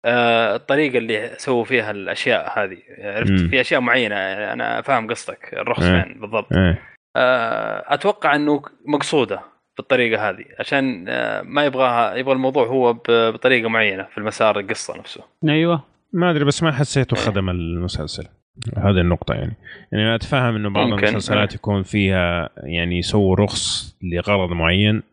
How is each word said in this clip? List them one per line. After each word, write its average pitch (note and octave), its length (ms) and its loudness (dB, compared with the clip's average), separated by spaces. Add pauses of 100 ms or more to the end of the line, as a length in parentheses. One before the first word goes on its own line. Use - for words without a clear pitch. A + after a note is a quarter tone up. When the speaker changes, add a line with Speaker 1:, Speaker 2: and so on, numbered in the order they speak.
Speaker 1:
آه، A#2 500 2
الطريقة C#3 420 0
اللي A2+ 400 -4
سووا B2 260 -2
فيها G#2+ 280 -2
الأشياء G2 680 -2
هذه. F#2+ 180 -4 (220)
عرفت؟ G#2 320 -2
Speaker 2:
مم. F2+ 180 2
Speaker 1:
في B2+ 120 2
أشياء C#3 200 0
معينة، A#2 340 0 (380)
أنا A#2 280 -4
فاهم A#2 280 -2
قصدك، - 440 -10
الرخص - 300 -2
Speaker 2:
إيه. F2+ 200 4
Speaker 1:
فين - 160 -12
بالضبط. G#2+ 340 -4
Speaker 2:
إيه. F#2 260 4 (360)
Speaker 1:
آه، A2+ 800 0
أتوقع D3+ 420 2
إنه D3 260 2 (260)
مقصودة C#3 520 0 (380)
بالطريقة A2+ 520 0
هذه، F#2+ 160 -8 (140)
عشان، B2 480 -2
آه، A2+ 340 -2
ما C#3+ 240 0
يبغاها، B2 500 2
يبغى C3 180 0
الموضوع C3 340 2
هو B2 260 2
ب-، A#2 160 -6
بطريقة A2+ 600 4
معينة G#2 340 2
في - 140 -12
المسار G#2 420 0
القصة G2 380 -6
نفسه. - 260 -18 (260)
Speaker 3:
أيوة. D#3+ 340 2 (300)
Speaker 2:
ما F3+ 180 2
أدري، D3 120 2
بس C#3+ 200 0
ما D#3+ 80 2
حسيته C3 460 0
Speaker 1:
إيه. G#2+ 60 -2
Speaker 2:
خدم F#2+ 260 0
المسلسل. E2+ 800 -4 (500)
هذه F#2+ 240 4
النقطة F2 320 0
يعني. - 240 -6 (340)
يعني G#2+ 140 0
أنا A2+ 100 2
أتفهم A#2+ 400 0
إنه G#2 140 -2
بعض G2+ 180 2
Speaker 1:
ممكن. G#2 200 2
Speaker 2:
المسلسلات G#2 420 0
Speaker 1:
إيه. - 60 -10
Speaker 2:
يكون G2+ 280 -2
فيها F#2 760 0
يعني F2 400 -2
يسووا F#2 380 2
رخص - 680 -2
لغرض F2+ 460 0
معين F#2 640 2